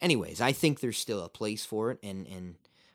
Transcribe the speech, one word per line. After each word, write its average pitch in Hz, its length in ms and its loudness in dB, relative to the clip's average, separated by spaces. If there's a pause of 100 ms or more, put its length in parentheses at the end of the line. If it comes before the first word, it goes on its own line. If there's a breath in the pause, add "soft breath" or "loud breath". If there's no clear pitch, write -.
anyways, 104 400 2
I 127 120 6
think 147 280 2
there's 117 180 0
still 101 260 -2
a 85 60 -8
place 107 360 -4
for 110 240 0
it, 131 120 -6
and, 95 240 -8
and, 90 280 -12 (400 soft breath)